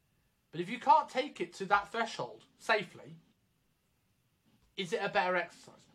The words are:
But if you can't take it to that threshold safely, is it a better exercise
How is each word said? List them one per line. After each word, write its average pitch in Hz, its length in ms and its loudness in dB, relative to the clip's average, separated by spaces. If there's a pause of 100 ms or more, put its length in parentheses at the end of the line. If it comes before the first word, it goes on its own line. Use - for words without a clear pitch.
(520)
But 160 100 -4
if 180 80 -6
you 240 100 -6
can't 285 300 6
take 262 320 -4
it - 140 -6
to 190 100 -8
that 202 260 2
threshold 226 540 -4 (140)
safely, 196 580 -2 (1600)
is 190 160 -4
it 202 100 0
a 202 60 -2
better 185 260 2
exercise - 400 -6 (200)